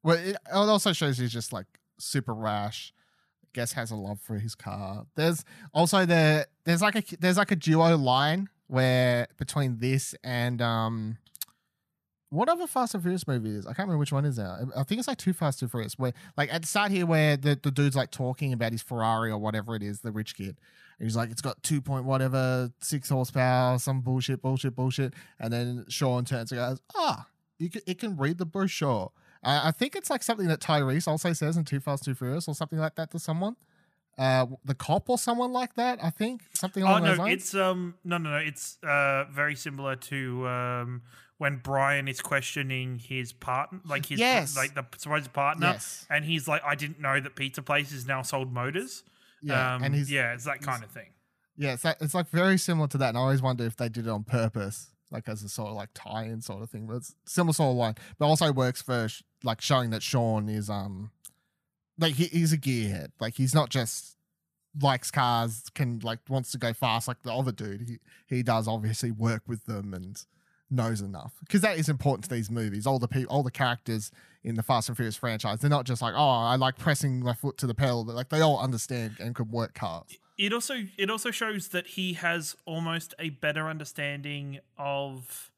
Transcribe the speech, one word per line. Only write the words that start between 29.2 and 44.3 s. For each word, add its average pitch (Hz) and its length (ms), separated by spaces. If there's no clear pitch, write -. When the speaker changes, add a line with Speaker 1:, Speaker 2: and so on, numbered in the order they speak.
Speaker 1:
Uh, 139 220
I 160 80
think 269 240
it's, 370 160
like, 254 100
something 208 280
that 156 100
Tyrese 147 480
also 160 260
says 156 240
in 160 60
Too 143 160
Fast, 139 240
Too 135 100
Furious 131 340
or 151 60
something 160 240
like 156 180
that 160 160
to 170 80
someone. 180 360
Uh, 131 240
w-, 127 240
the 135 100
cop - 340
or 247 80
someone 247 360
like 254 220
that, 247 280
I 165 60
think. 233 320
Something 190 300
Speaker 2:
Oh, 190 60
Speaker 1:
along 196 140
Speaker 2:
no, 165 80
Speaker 1:
those 175 80
lines. 180 140
Speaker 2:
it's, - 120
um, 180 480
no, 175 140
no, 156 140
no, 147 60
it's, 151 460
uh, 143 480
very 147 240
similar 139 400
to, 127 540
um, 123 520
when 139 260
Brian 135 460
is 127 100
questioning 131 800
his 123 320
partner, 143 540
like, 143 220
his, 202 120
Speaker 1:
Yes. 202 380